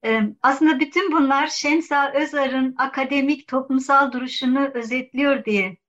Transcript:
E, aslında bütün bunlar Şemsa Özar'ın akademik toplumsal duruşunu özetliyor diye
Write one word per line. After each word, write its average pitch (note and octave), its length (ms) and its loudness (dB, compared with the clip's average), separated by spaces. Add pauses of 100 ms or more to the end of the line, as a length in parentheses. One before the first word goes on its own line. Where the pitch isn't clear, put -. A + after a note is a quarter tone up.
E, A3 160 2 (200)
aslında C4+ 380 4
bütün E4+ 320 -2
bunlar C#4 360 2
Şemsa C#4+ 640 0
Özar'ın C4+ 640 -2
akademik C4+ 720 -2
toplumsal C4+ 640 0
duruşunu B3+ 640 -2
özetliyor B3+ 720 -2
diye G3 320 -2 (120)